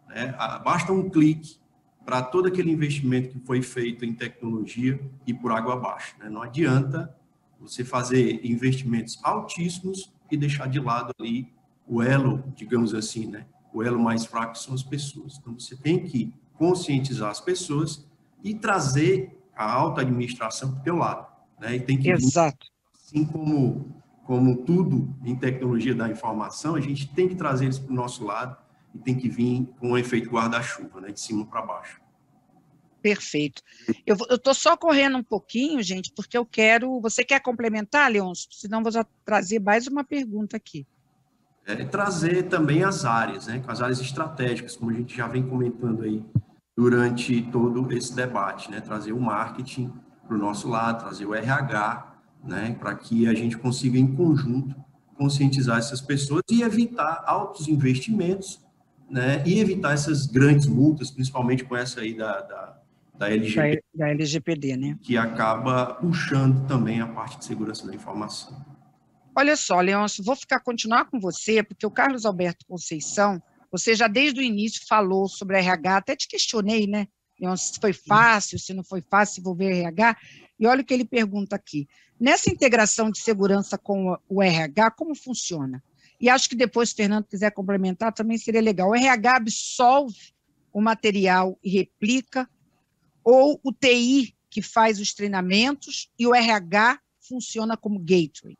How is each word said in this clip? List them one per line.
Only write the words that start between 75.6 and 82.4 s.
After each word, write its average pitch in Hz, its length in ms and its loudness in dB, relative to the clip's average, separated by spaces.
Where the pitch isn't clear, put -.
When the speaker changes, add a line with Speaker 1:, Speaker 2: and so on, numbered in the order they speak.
Speaker 2:
H, 180 280 2
até 196 180 -2
te - 120 -8
questionei, 220 580 0
né, 202 220 -2
Leôncio, 180 320 -4
se - 80 -12
foi 202 120 2
fácil, 214 640 4
se - 160 -10
não 185 80 -8
foi 185 260 -8
fácil 196 320 2
envolver 185 300 -2
R 180 160 0
H, 214 300 2
e 220 80 4
olha 262 140 6
o - 40 -2
que - 80 0
ele 247 100 2
pergunta 202 520 -2
aqui. 147 320 -8
"Nessa 285 320 4